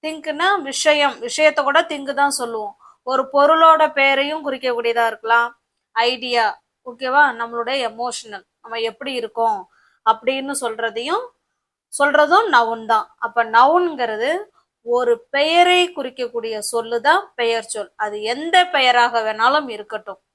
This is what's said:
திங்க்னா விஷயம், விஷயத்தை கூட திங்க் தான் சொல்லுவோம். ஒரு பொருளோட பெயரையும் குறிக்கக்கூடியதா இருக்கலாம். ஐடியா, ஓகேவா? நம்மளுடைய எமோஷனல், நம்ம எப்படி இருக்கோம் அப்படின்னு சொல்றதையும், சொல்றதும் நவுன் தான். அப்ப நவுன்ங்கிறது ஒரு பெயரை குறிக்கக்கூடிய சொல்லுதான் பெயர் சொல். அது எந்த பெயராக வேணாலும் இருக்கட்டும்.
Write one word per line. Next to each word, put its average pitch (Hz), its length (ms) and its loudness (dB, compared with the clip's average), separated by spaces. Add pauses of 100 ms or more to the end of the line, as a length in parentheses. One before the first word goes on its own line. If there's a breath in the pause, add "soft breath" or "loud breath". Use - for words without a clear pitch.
திங்க்னா 311 440 -4 (180)
விஷயம், 285 480 0 (120)
விஷயத்தை 302 420 2
கூட 285 120 4 (120)
திங்க் 277 260 -8
தான் 277 220 0
சொல்லுவோம். 226 340 -8 (380 soft breath)
ஒரு 269 100 2 (120)
பொருளோட 311 500 6 (140)
பெயரையும் 277 480 0
குறிக்கக்கூடியதா 240 680 -2
இருக்கலாம். 233 400 0 (580)
ஐடியா, 247 360 -2 (440)
ஓகேவா? 254 320 0 (160)
நம்மளுடைய 233 400 -6 (120)
எமோஷனல், 220 540 -10 (200)
நம்ம 226 160 -10 (100)
எப்படி 269 300 -12
இருக்கோம் 226 400 -2 (520)
அப்படின்னு 262 520 -2
சொல்றதையும், 226 600 -4 (760)
சொல்றதும் 294 560 4
நவுன் 226 360 0
தான். 220 160 0 (200)
அப்ப 226 180 -2 (100)
நவுன்ங்கிறது 262 760 2 (680)
ஒரு 240 180 2 (220)
பெயரை 349 420 4 (160)
குறிக்கக்கூடிய 240 640 -8 (140)
சொல்லுதான் 240 500 0 (160)
பெயர் 233 360 -2
சொல். 208 160 -10 (140)
அது 208 140 -8 (140)
எந்த 339 320 2 (100)
பெயராக 247 540 2
வேணாலும் 247 480 0
இருக்கட்டும். 208 440 -12 (140)